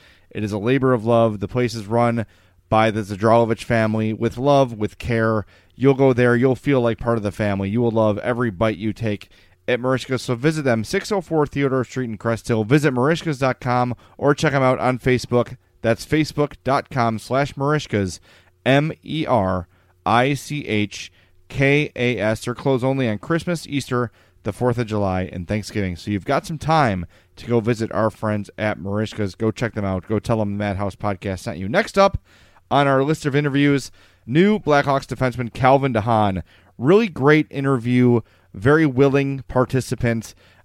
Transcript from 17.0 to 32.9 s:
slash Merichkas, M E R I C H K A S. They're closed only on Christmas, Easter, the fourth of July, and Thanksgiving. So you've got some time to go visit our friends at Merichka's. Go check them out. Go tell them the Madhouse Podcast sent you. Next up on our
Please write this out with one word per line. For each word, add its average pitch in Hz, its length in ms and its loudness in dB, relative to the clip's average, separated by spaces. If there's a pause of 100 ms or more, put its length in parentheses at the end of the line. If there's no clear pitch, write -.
slash 135 360 -2
Merichkas, 135 680 -2 (460)
M 143 260 2 (120)
E 156 220 -4
R 92 420 0 (360)
I 120 300 2
C 147 320 -8
H - 460 -4 (360)
K 139 460 0
A 123 240 -2
S. 110 260 -2
They're 123 100 -6
closed 131 280 -2
only 131 260 -2
on 107 100 -4
Christmas, 165 500 -4
Easter, 123 420 -4 (320)
the 107 100 -6
fourth 123 260 0
of 120 80 -2
July, 95 440 -2
and 90 160 -10
Thanksgiving. 101 500 -4
So - 140 -10
you've 98 140 -4
got 139 220 -2
some 160 120 -8
time 123 480 0 (300)
to - 100 -16
go 117 140 2
visit 110 320 -2
our 107 180 0
friends 104 460 -4
at 107 220 -4
Merichka's. 101 560 -4
Go 110 160 0
check 113 240 -4
them 104 100 -4
out. 95 240 -4
Go 107 100 0
tell 113 200 -2
them 101 140 -2
the 101 60 -6
Madhouse 101 380 -4
Podcast 98 440 -6
sent 87 180 -10
you. 95 100 -6
Next 190 300 -2
up 196 200 2 (520)
on 139 160 4
our 135 160 2